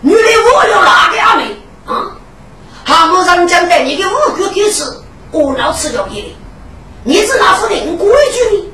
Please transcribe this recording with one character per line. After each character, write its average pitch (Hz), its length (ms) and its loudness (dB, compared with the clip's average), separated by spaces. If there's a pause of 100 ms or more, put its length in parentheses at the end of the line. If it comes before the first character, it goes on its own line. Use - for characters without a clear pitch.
你 285 120 2
的 440 60 6
我 453 480 4
有 - 180 2
哪 - 260 4
个 - 100 -4
阿 - 160 2
妹 - 200 -6 (300)
啊？ - 260 -8 (720)
他 330 220 2
们 359 200 2
人 349 220 2
家 349 160 2
给 339 200 2
你 277 120 -6
的 381 120 -4
五 494 280 -2
谷 381 120 -4
给 415 220 0
吃， 294 140 -6 (480)
我 285 220 0
老 254 180 -4
吃 - 180 -8
了 - 200 -8
一 208 120 -12
的， - 140 -16 (680)
你 403 220 0
只 523 120 -2
拿 - 200 2
出 415 80 -4
零 349 320 -4
规 392 100 0 (240)
矩 440 240 0
的 349 180 -6